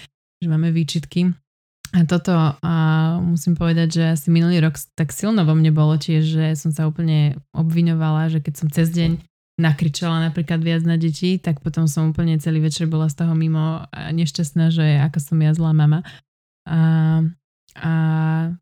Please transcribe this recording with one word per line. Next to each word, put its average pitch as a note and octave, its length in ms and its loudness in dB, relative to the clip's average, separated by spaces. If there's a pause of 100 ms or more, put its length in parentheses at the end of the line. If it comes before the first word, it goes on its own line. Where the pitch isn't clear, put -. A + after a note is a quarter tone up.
(400)
že F3 60 -6
máme D#3+ 240 0
výčitky. E3 600 -2 (560)
A F3 140 2
toto, F3 320 0 (220)
a - 160 -4 (460)
musím E3+ 360 0
povedať, E3 380 2
že E3 180 0
asi D#3+ 180 0
minulý E3+ 300 4
rok D#3 160 2
s-, - 180 -14
tak D#3 180 -2
silno G#3+ 320 -2
vo D#3 120 2
mne D#3+ 160 4
bolo D3+ 240 2
tiež, D#3 280 0
že D#3 300 0
som D#3 160 -4
sa D#3+ 160 -2
úplne D#3 540 0 (140)
obviňovala, D#3+ 760 0
že D#3+ 100 -2
keď D3 180 -4
som D#3 120 -4
cez E3 220 0
deň E3 320 -2 (340)
nakričala E3 640 0
napríklad E3 400 -2
viac E3 220 0
na E3 140 2
deti, E3 420 0
tak D#3+ 240 -4
potom D#3+ 240 -2
som D#3+ 240 0
úplne D#3+ 260 0
celý D#3 240 -2
večer D#3 240 -2
bola D#3+ 240 -2
z D3+ 140 -4
toho E3 100 0
mimo D#3+ 540 -2
a - 240 -12
nešťastná, E3 580 0
že D#3 300 2
aká C#3+ 180 0
som D#3+ 220 -2
ja D#3 160 2
zlá D#3+ 180 0
mama. D#3 320 4 (640)
A, D#3+ 560 2 (500)
a E3 200 -6 (680)